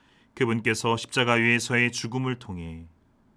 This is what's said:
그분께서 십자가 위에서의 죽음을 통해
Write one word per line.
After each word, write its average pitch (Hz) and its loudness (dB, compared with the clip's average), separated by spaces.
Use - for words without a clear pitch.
그분께서 113 0
십자가 120 0
위에서의 120 2
죽음을 127 -4
통해 82 -12